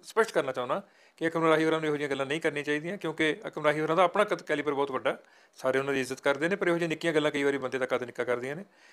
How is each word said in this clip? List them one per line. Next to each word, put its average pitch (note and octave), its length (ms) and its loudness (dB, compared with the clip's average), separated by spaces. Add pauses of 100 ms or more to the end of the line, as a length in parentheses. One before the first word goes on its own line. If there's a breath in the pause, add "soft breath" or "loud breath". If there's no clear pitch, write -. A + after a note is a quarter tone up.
ਸਪਸ਼ਟ - 280 0
ਕਰਨਾ C#3 200 0
ਚਾਹੁੰਦਾ C3 360 -4 (300 soft breath)
ਕਿ D#3+ 100 0
ਅਕਰਮ E3 180 0
ਰਾਹੀ D#3+ 200 6
ਹੋਰਾਂ D#3+ 140 2
ਨੂੰ D#3 80 -2
ਇਹੋ D3 80 0
ਜਿਹੀਆਂ C#3+ 140 -2
ਗੱਲਾਂ C#3 160 -2
ਨਹੀਂ D3+ 160 -2
ਕਰਨੀਆਂ D3 240 -2
ਚਾਹੀਦੀਆਂ, D3+ 320 -4
ਕਿਉਂਕਿ D#3 400 0 (100)
ਅਕਰਮ D#3 160 -8
ਰਾਹੀ D3+ 180 2
ਹੋਰਾਂ D#3 140 0
ਦਾ F#3 80 6
ਆਪਣਾ F#3 200 4
ਕੱਦ F3 180 -2
ਕੈਲੀਬਰ D3 320 -2
ਬਹੁਤ C#3 180 -2
ਵੱਡਾ, B2+ 260 -2 (380 soft breath)
ਸਾਰੇ C3 240 0
ਉਹਨਾਂ C#3 140 -2
ਦੀ C3 80 0
ਇੱਜ਼ਤ B2+ 200 -6
ਕਰਦੇ C#3 280 0
ਨੇ, G3 60 -2
ਪਰ F#3 120 -2
ਇਹੋ E3+ 80 4
ਜਿਹੀਆਂ E3+ 140 0
ਨਿੱਕੀਆਂ D#3 240 -2
ਗੱਲਾਂ D3+ 180 2
ਕਈ C#3+ 120 0
ਵਾਰੀ C#3 140 2
ਬੰਦੇ B2+ 200 -4
ਦਾ B2+ 80 -2
ਕੱਦ B2+ 180 0
ਨਿੱਕਾ A#2+ 200 -6
ਕਰਦੀਆਂ B2 320 -4
ਨੇ। F#3+ 100 -12 (280 soft breath)